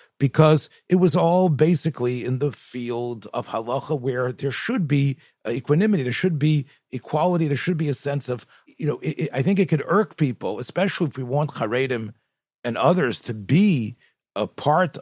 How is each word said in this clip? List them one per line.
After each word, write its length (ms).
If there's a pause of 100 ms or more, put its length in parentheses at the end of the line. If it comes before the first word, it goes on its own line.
(180)
because 500 (200)
it 80
was 180
all 340
basically 760
in 140
the 140
field 840
of 140
halacha 500
where 340
there 180
should 380
be, 280 (300)
uh, 40
equanimity, 520
there 100
should 260
be 280 (240)
equality, 560
there 100
should 200
be 120
a 60
sense 340
of, 180 (200)
you 200
know, 140
it, 100
it, 220
I 100
think 160
it 100
could 180
irk 300
people, 420
especially 500
if 80
we 80
want 280
Haredim 600 (500)
and 140
others 440
to 120
be 600 (400)
a 100
part 560